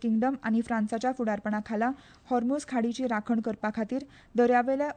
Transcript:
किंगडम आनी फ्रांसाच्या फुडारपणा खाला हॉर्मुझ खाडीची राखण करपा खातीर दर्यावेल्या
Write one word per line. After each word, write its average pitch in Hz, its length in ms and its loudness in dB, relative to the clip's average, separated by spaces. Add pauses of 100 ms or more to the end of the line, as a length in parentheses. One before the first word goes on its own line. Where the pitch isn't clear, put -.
किंगडम 233 400 2
आनी 220 180 2
फ्रांसाच्या 233 520 0
फुडारपणा 214 540 -2
खाला 226 240 0 (400)
हॉर्मुझ 247 380 0
खाडीची 240 380 -2
राखण 226 340 0
करपा 214 340 -4
खातीर 247 300 -4 (300)
दर्यावेल्या 247 640 4